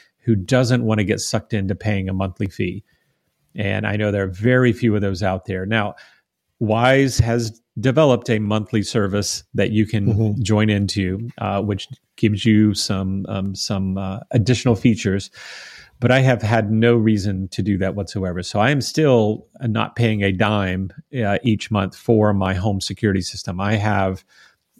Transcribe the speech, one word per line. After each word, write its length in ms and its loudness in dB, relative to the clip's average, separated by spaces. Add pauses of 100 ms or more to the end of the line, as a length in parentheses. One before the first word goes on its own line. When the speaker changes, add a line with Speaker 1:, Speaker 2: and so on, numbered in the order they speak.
(200)
Speaker 1:
who 160 0
doesn't 480 2
wanna 200 0
get 160 0
sucked 340 -6
into 220 -2
paying 340 -4
a 40 -4
monthly 340 -4
fee. 360 -6 (720)
And 320 -4
I 100 -2
know 140 0
there 120 0
are 40 -2
very 460 2
few 220 0
of 60 -2
those 220 -4
out 220 -2
there. 200 -6
Now, 280 -2 (680)
Wyze 600 4
has 400 -2 (180)
developed 500 2
a 100 2
monthly 420 0
service 640 -2 (100)
that 180 0
you 140 2
can 220 -2
Speaker 2:
Mm-hmm. 340 0
Speaker 1:
join 280 2
into, 680 -2
uh, 240 -2
which 260 -4 (280)
gives 300 0
you 280 4
some, 540 -4
um, 260 -6
some, 440 -4
uh, 220 -8 (120)
additional 440 2
features, 540 0 (680)
but 120 2
I 100 6
have 200 4
had 300 2
no 240 4
reason 540 0
to 120 -6
do 160 0
that 180 -2
whatsoever. 480 -6
So 160 -4
I 120 4
am 100 0
still 640 2 (160)
not 340 -2
paying 280 0
a 80 2
dime, 600 0 (300)
uh, 220 0
each 260 -2
month 260 -2
for 380 2
my 200 0
home 280 -2
security 400 -2
system. 380 -10
I 160 -2
have, 480 -2 (560)